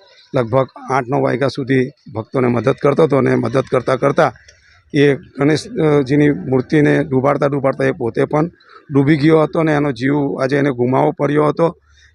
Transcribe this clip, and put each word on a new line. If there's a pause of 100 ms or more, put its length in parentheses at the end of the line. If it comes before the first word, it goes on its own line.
(340)
લગભગ (240)
આઠ
નવ
વાગ્યા
સુધી (260)
ભક્તોને
મદદ
કરતો
હતો
અને
મદદ
કરતાં
કરતાં (640)
એ
ગણેશજીની
મૂર્તિને
ડૂબાડતા
ડૂબાડતા
એ
પોતે
પણ (460)
ડૂબી
ગયો
હતો
અને
એનો
જીવ
આજે
એને
ગુમાવવો
પડ્યો
હતો. (400)